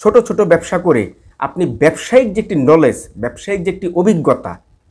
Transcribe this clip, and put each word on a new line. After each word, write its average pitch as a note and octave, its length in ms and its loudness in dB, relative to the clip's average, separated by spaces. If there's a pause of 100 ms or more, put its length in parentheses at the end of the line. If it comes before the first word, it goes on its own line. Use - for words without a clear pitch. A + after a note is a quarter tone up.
ছোট G#3+ 180 4
ছোট G#3+ 220 0
ব্যবসা F3+ 380 0
করে C3+ 340 0 (260)
আপনি E3+ 280 -4
ব্যবসায়িক A3+ 680 0
যে A3 60 -2
একটি G#3+ 140 -6
নলেজ, C#3+ 640 2
ব্যবসায়িক E3+ 480 -8
যে F#3+ 60 -2
একটি F3+ 240 -8
অভিজ্ঞতা, D#3 640 0 (320)